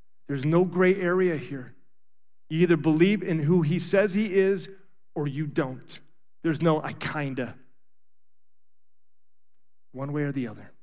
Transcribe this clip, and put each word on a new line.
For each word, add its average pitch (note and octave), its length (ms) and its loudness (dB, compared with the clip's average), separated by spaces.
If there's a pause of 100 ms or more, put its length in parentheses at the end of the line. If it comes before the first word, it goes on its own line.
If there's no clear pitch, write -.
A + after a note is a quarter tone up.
(280)
There's C#3 180 -4
no E3 180 4
gray F#3 320 4
area F3+ 400 0
here. C3+ 380 -10 (760)
You D#3+ 120 0
either E3+ 160 6
believe D#3+ 460 4
in D#3+ 200 -2
who E3+ 180 4
he D3+ 160 0
says G3 360 2
he G3+ 200 0
is F#3+ 360 2 (460)
or D3 120 -2
you C#3+ 200 -4
don't. C3 520 -6 (440)
There's E3 180 -2
no D#3+ 200 2
"I C#3+ 120 -10
kinda." C3+ 600 -6 (2250)
One C#3 220 -8
way D3 100 -2
or C#3+ 80 -2
the C3 160 -4
other. G2+ 240 -14 (120)